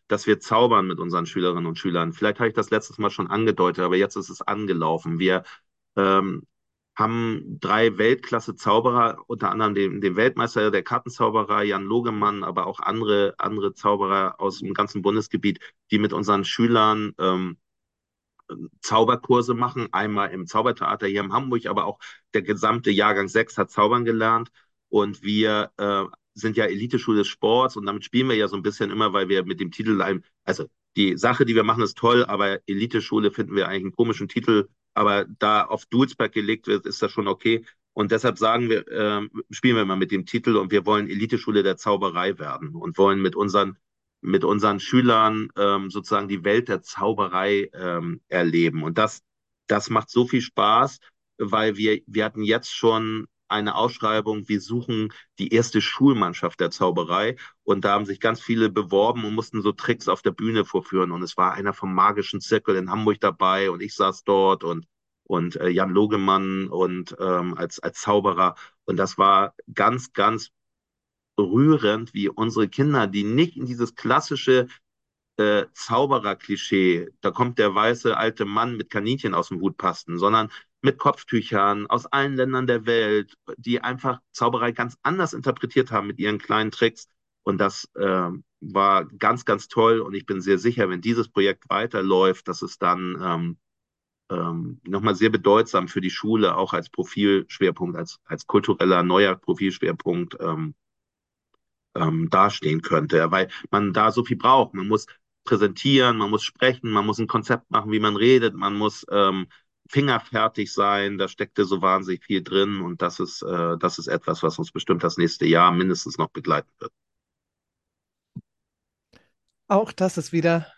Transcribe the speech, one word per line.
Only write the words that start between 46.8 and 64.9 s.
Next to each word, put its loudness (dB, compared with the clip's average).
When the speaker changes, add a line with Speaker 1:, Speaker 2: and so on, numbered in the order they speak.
Speaker 1:
Zauberei, -2
ähm, -6
erleben. 0
Und -4
das, -2
das -2
macht 0
so 2
viel 0
Spaß, 2
weil 0
wir, 0
wir -2
hatten -6
jetzt 0
schon 0
eine -2
Ausschreibung, -2
wir 0
suchen -4
die -2
erste 2
Schulmannschaft 2
der 0
Zauberei. 0
Und 0
da 2
haben 0
sich -8
ganz 0
viele 2
beworben 2
und -4
mussten -4
so 2
Tricks -4
auf 0
der 0
Bühne -2
vorführen. -2
Und -6
es -10
war 2
einer -4
vom -8
Magischen 0
Zirkel 0
in -4
Hamburg 0
dabei 0
und -8
ich -10
saß 0
dort 2
und, -6